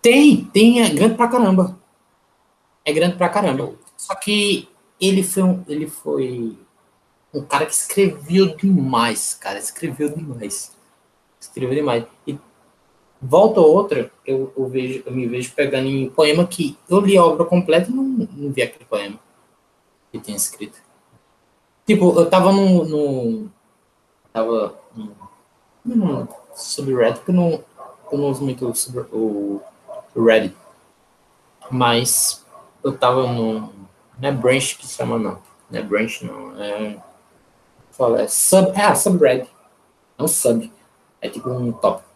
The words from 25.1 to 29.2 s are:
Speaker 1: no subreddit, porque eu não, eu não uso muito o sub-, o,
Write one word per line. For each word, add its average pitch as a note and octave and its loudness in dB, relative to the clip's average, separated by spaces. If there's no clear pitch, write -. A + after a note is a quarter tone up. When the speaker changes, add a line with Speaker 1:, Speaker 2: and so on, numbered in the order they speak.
Speaker 1:
no F3+ 0
subreddit, B2+ -2
porque - -6
eu F3+ 2
não, E3+ 2
eu C#3+ -4
não C#3+ -2
uso C3+ -4
muito B2+ -4
o A#2 -6
sub-, B2 -8
o, G2+ -4